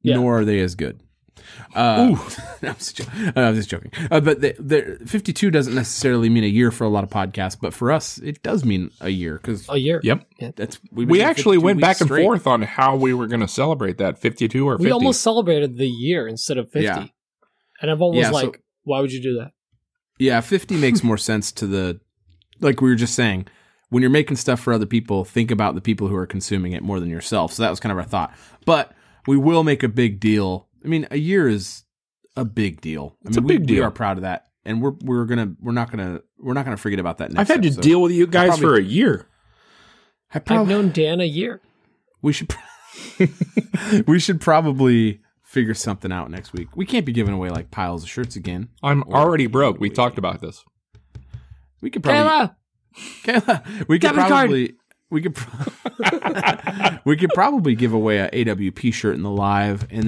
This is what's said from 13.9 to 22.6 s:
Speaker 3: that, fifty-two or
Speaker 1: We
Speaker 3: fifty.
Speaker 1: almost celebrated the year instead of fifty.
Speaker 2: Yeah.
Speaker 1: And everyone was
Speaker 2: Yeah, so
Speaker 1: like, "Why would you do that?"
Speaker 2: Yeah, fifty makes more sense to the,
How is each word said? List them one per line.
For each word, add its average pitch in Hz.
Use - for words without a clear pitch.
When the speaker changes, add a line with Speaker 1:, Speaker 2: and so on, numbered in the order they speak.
Speaker 3:
that, 98
fifty-two 120
or 123
Speaker 1:
We 170
Speaker 3:
fifty. 233
Speaker 1:
almost 254
celebrated 170
the 127
year 123
instead 117
of 120
fifty. 151
Speaker 2:
Yeah. 90
Speaker 1:
And 151
everyone 160
was 123
Speaker 2:
Yeah, -
so -
Speaker 1:
like, -
"Why 139
would 135
you 127
do 127
that?" 127
Speaker 2:
Yeah, 127
fifty 190
makes 143
more 110
sense 110
to -
the, 92